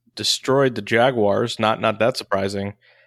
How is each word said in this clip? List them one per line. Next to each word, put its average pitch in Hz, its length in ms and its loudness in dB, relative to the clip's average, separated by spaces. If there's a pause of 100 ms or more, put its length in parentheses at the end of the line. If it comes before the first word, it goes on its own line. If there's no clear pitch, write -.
(140)
destroyed 131 600 0
the 107 80 -6
Jaguars. 113 760 2
Not, 110 220 0
not 107 180 0
that 113 180 0
surprising. 98 580 -4 (320)